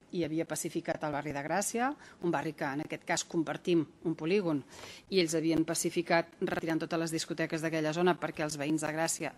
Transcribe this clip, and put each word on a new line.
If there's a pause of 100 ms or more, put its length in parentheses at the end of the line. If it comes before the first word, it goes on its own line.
(140)
i
havia
pacificat
el
barri
de
Gràcia, (360)
un
barri
que
en
aquest
cas
compartim (240)
un
polígon, (480)
i
ells
havien
pacificat (120)
retirant
totes
les
discoteques
d'aquella
zona
perquè
els
veïns
de
Gràcia